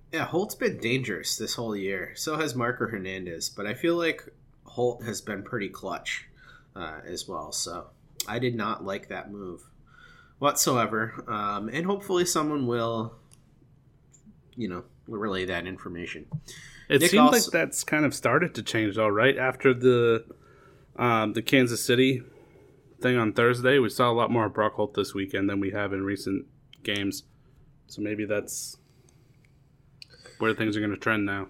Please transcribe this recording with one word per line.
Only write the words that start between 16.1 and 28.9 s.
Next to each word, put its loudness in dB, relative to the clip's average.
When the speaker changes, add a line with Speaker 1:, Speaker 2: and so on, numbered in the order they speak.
Speaker 2:
It 6
Speaker 1:
Nick 6
Speaker 2:
seems 6
Speaker 1:
also 8
Speaker 2:
like 2
that's 0
kind 0
of 2
started 2
to -8
change, 0
though, 2
right? 4
After 4
the, 6
um, 2
the -2
Kansas 4
City 4
thing 2
on 2
Thursday, 4
we 4
saw 4
a 2
lot 2
more 4
of -4
Brock 2
Holt -2
this 0
weekend 0
than -2
we -2
have -4
in -2
recent -4
games. -4
So -10
maybe -4
that's -6